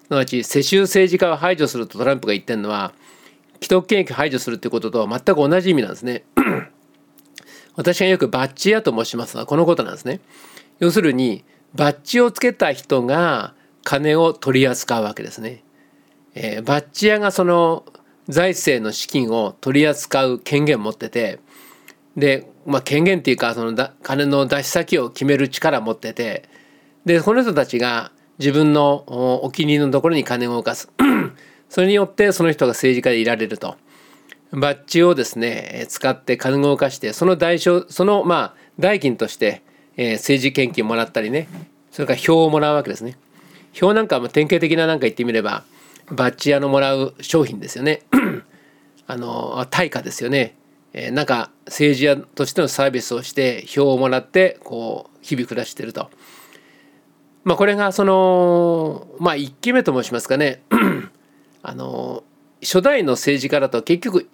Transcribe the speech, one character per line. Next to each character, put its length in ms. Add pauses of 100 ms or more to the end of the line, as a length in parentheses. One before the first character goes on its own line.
す 60
な 60
わ 100
ち 180
世 180
襲 200
政 280
治 80
家 120
を 60
排 200
除 120
す 100
る 80
と 120
ト 60
ラ 100
ン 60
プ 60
が 60
言 100
っ 20
て 100
る 60
の 80
は、 240 (640)
既 140
得 180
権 140
益 120
排 180
除 80
す 120
る 60
っ 20
て 100
こ 120
と 100
と 180
全 120
く 160
同 240
じ 100
意 40
味 80
な 60
ん 40
で 40
す 60
ね。 220 (120)
<clears throat> 1400
私 240
が 60
よ 120
く 100
バ 200
ッ 60
ジ 160
屋 120
と 100
申 160
し 80
ま 100
す 80
の 60
は 60
こ 100
の 80
こ 120
と 80
な 60
ん 40
で 60
す 40
ね。 160 (600)
要 100
す 100
る 120
に 320 (300)
バ 180
ッ 100
ジ 180
を 100
つ 100
け 120
た 200
人 300
が 520 (300)
金 320
を 160
取 280
り 80
扱 320
う 40
わ 100
け 80
で 80
す 100
ね。 220 (720)
え 260
ー、 20
バ 200
ッ 100
ジ 140
屋 120
が 120
そ 140
の 400 (440)
財 220
政 320
の 100
資 160
金 220
を 300
取 200
り 60
扱 400
う 120
権 260
限 120
を 40
持 100
っ 60
て 120
て、 300 (800)
で、 340 (160)
ま 120
あ、 40
権 220
限 160
っ 20
て 80
い 40
う 20
か、 180
そ 100
の 100
だ-、 180 (100)
金 240
の 200
出 160
し 60
先 300
を 120
決 140
め 120
る 120
力 300
を 40
持 100
っ 60
て 140
て、 360 (560)
で、 160
こ 140
の 80
人 120
た 120
ち 120
が 340 (260)
自 140
分 200
の 340
お-、 380
お 60
気 100
に 120
入 60
り 80
の 40
と 120
こ 80
ろ 60
に 80
金 240
を 40
動 100
か 120
す。 140 (420)
<clears throat> 380
そ 140
れ 40
に 80
よ 100
っ 80
て 200
そ 120
の 80
人 140
が 60
政 280
治 80
家 60
で 60
い 40
ら 120
れ 100
る 120
と。 180 (760)
バ 220
ッ 120
ジ 180
を 100
で 100
す 140
ね、 340
え 120
ー、 20
使 240
っ 100
て 160
金 220
を 40
動 140
か 140
し 80
て、 140
そ 120
の 120
代 220
償、 300
そ 160
の、 200
ま 160
あ、 140 (240)
代 200
金 180
と 120
し 80
て、 260 (340)
え 60
ー、 120
政 280
治 100
献 200
金 140
も 100
ら 80
っ 80
た 80
り 100
ね、 180 (440)
そ 100
れ 40
か 80
ら 40
票 260
を 60
も 80
ら 140
う 20
わ 80
け 80
で 60
す 80
ね。 120 (560)
票 220
な 80
ん 60
か 100
も 100
典 180
型 120
的 180
な、 100
な 100
ん 20
か 40
言 100
っ 20
て 100
み 80
れ 100
ば、 200 (480)
バ 220
ッ 40
ジ 140
屋 100
の 80
も 120
ら 140
う 260
商 240
品 160
で 80
す 100
よ 60
ね。 260
<clears throat> 960
あ 100
の、 540
対 200
価 120
で 80
す 140
よ 60
ね。 260 (360)
え 160
ー、 40
な 100
ん 40
か 260 (140)
政 300
治 100
家 100
と 300
し 60
て 80
の 60
サ 180
ー 60
ビ 100
ス 140
を 80
し 100
て 340
票 260
を 60
も 100
ら 100
っ 80
て、 380
こ 500
う、 80
日 140
々 100
暮 140
ら 40
し 100
て 100
る 80
と。 180 (1300)
ま 100
あ、 20
こ 100
れ 100
が 160
そ 120
の、 1040 (120)
ま 140
あ、 40
一 160
期 200
目 100
と 120
申 120
し 60
ま 80
す 80
か 80
ね。 260 (520)
<clears throat> 480
あ 120
の、 500 (360)
初 220
代 200
の 100
政 280
治 80
家 120
だ 80
と 140
結 180
局、 340